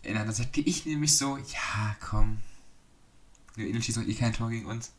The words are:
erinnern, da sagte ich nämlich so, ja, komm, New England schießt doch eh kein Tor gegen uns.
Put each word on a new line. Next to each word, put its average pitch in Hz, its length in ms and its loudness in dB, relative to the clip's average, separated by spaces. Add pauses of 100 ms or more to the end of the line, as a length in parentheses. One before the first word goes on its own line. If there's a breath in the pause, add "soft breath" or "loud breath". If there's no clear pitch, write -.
erinnern, 107 240 -2
da 110 60 -4
sagte 117 280 -2
ich 170 240 0
nämlich 151 320 2
so, 139 220 0
ja, 107 600 -4
komm, 110 380 6 (1160 loud breath)
New 110 80 -6
England 117 200 -2
schießt 117 120 -2
doch 113 100 -2
eh 107 80 0
kein 113 200 0
Tor 117 160 -2
gegen 113 160 -6
uns. 117 320 -10